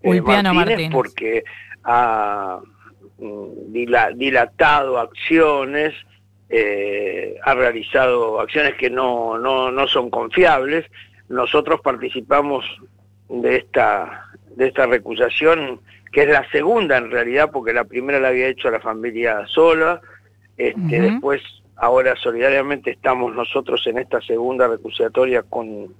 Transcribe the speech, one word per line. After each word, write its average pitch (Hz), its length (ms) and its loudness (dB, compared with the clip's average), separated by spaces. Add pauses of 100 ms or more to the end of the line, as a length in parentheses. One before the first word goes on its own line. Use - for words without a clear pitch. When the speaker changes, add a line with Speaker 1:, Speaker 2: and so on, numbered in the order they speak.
Speaker 1:
eh, 185 80 2
Speaker 2:
Ulpiano 185 440 4
Speaker 1:
Martínez, - 20 2
Speaker 2:
Martínez. 175 360 0
Speaker 1:
porque 113 520 -2 (400)
ha, 107 760 0 (600)
mm, 104 520 -14
dila-, 117 440 2
dilatado 135 840 2
acciones, 147 960 0 (560)
eh, 101 960 -2
ha 135 120 2
realizado 120 840 0
acciones 143 360 -2
que 131 140 -2
no, 120 480 -2
no, 127 340 0
no 135 160 0
son 123 220 0
confiables. 143 760 2 (440)
Nosotros 147 520 0
participamos 131 840 -2 (680)
de 127 280 0
esta, 107 680 -2 (300)
de 127 120 0
esta 131 180 2
recusación, 120 960 0 (300)
que 143 120 4
es 143 60 4
la 139 220 4
segunda 160 460 2
en 117 120 -2
realidad, 123 420 0
porque 117 220 -4
la 120 120 0
primera 135 340 -4
la 131 80 2
había 127 200 0
hecho 127 220 -4
la 113 100 -2
familia 113 680 -4
sola. 165 520 4 (580)
Este, 180 420 -2
Speaker 2:
Ujú. - 100 4
Speaker 1:
después, 139 320 -2 (340)
ahora 127 460 2
solidariamente 135 720 0
estamos 127 420 -2
nosotros 123 540 -4
en 117 100 -2
esta 123 240 -4
segunda 123 460 0
recusatoria 117 760 0
con 104 460 -10 (120)